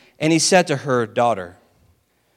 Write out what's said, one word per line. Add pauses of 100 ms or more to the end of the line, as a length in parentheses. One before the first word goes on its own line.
(180)
And
he
said
to
her,
"Daughter, (800)